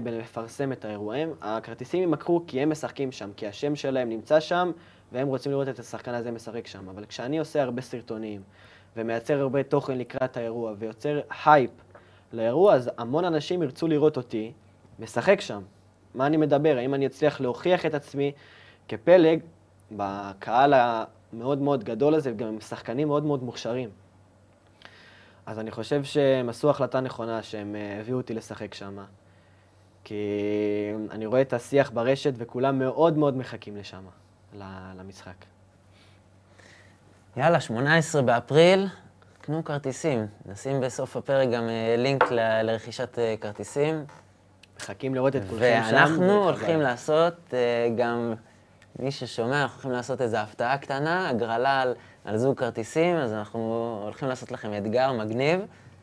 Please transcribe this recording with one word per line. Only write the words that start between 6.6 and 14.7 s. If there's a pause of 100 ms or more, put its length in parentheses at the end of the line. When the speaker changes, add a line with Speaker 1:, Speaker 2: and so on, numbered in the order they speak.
Speaker 1:
שם.
אבל
כשאני
עושה
הרבה
סרטונים, (560)
ומייצר
הרבה
תוכן
לקראת
האירוע,
ויוצר (260)
הייפ (600)
לאירוע,
אז
המון
אנשים
ירצו
לראות
אותי (480)